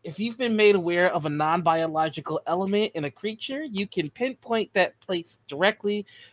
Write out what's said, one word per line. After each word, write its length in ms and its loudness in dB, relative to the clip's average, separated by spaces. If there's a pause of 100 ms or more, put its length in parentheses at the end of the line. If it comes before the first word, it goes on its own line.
if 160 -14
you've 180 -4
been 200 0
made 180 8
aware 380 2
of 120 -2
a 40 -2
non-biological 1160 0
element 480 0
in 120 -4
a 60 -6
creature, 520 -8
you 240 -6
can 220 -4
pinpoint 640 -4
that 260 0
place 480 -8
directly 580 -2 (280)